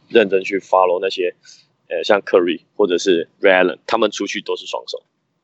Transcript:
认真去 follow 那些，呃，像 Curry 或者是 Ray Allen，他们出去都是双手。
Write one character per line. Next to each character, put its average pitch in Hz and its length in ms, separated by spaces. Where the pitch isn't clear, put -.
认 110 200
真 95 140
去 98 160
follow 92 420
那 95 80
些， 90 260
呃， 82 140
像 101 200
Curry 87 400
或 104 120
者 87 100
是 85 300
Ray 92 240
Allen， 87 220
他 113 120
们 107 120
出 104 160
去 101 140
都 90 160
是 - 100
双 - 220
手。 - 140